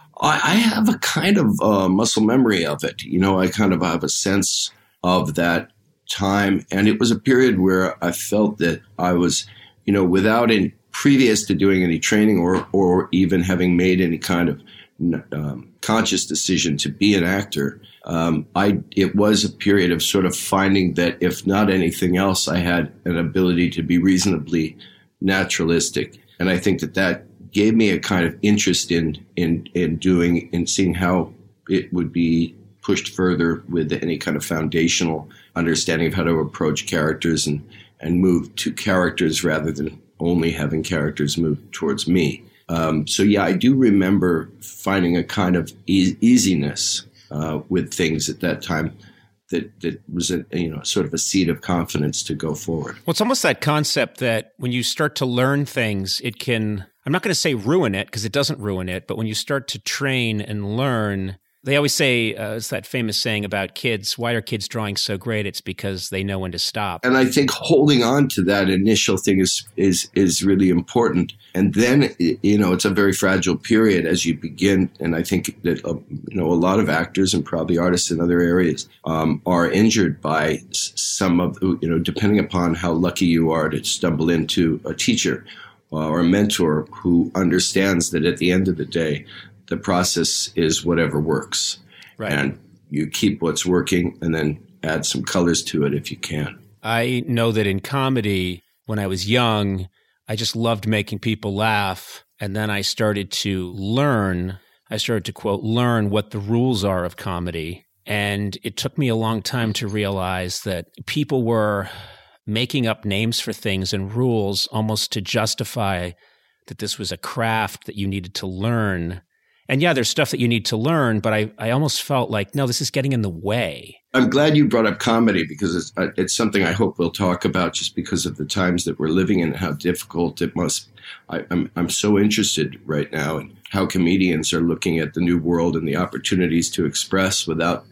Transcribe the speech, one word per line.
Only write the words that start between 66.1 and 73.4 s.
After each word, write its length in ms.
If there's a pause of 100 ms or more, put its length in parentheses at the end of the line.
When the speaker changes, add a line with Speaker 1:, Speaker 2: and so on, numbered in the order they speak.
Speaker 2:
they 120
know 160
when 140
to 60
stop. 480
Speaker 1:
And 100
I 80
think 260
holding 520
on 280
to 120
that 260
initial 480
thing 240
is, 240 (100)
is, 400
is 280
really 260
important. 640 (220)
And 180
then, 480
y-, 220
you 160
know, 160
it's 100
a 60
very 240
fragile 420